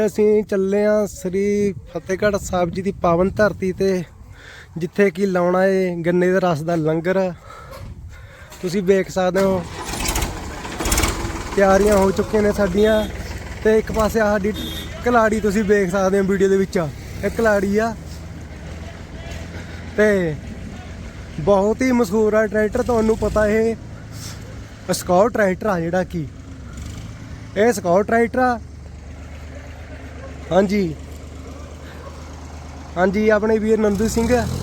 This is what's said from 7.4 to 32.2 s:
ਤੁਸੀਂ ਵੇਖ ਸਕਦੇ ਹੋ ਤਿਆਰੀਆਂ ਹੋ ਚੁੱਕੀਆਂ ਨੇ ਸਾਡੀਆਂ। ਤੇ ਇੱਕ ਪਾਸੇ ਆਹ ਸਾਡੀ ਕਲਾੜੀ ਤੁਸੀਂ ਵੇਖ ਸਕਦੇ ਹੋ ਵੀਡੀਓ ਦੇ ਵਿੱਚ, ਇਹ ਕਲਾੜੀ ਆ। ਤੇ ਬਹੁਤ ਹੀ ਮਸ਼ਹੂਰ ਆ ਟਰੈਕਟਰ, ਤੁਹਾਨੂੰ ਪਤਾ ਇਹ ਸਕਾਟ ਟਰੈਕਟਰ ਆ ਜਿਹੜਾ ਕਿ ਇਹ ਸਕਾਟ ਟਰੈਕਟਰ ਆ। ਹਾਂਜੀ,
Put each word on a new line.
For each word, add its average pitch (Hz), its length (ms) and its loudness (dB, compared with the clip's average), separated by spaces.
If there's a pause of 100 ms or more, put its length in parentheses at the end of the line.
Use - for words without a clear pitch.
ਤੁਸੀਂ 185 220 -2
ਵੇਖ 190 260 4
ਸਕਦੇ 185 320 0
ਹੋ 190 240 2 (1900)
ਤਿਆਰੀਆਂ 196 420 6
ਹੋ 190 140 4
ਚੁੱਕੀਆਂ 208 300 0
ਨੇ 208 100 4
ਸਾਡੀਆਂ। 208 560 2 (560)
ਤੇ 220 140 6
ਇੱਕ 214 140 0
ਪਾਸੇ 214 280 2
ਆਹ 208 120 4
ਸਾਡੀ 208 220 0 (520)
ਕਲਾੜੀ 220 340 4
ਤੁਸੀਂ 208 240 2
ਵੇਖ 196 280 4
ਸਕਦੇ 190 280 2
ਹੋ 196 40 2
ਵੀਡੀਓ 196 260 2
ਦੇ 196 80 4
ਵਿੱਚ, 190 300 0 (360)
ਇਹ 202 60 0
ਕਲਾੜੀ 202 480 2
ਆ। 220 180 0 (2000)
ਤੇ 196 380 4 (1040)
ਬਹੁਤ 202 420 4
ਹੀ 262 100 4
ਮਸ਼ਹੂਰ 220 420 2
ਆ 220 140 4
ਟਰੈਕਟਰ, 214 360 0
ਤੁਹਾਨੂੰ 220 340 2
ਪਤਾ 214 300 2
ਇਹ 220 280 2 (1160)
ਸਕਾਟ 180 400 4
ਟਰੈਕਟਰ 202 360 0
ਆ 190 120 0
ਜਿਹੜਾ 170 240 0
ਕਿ 165 220 -6 (1300)
ਇਹ 220 160 4
ਸਕਾਟ 185 320 4
ਟਰੈਕਟਰ 233 340 2
ਆ। 247 200 2 (1900)
ਹਾਂਜੀ, 185 440 2 (2000)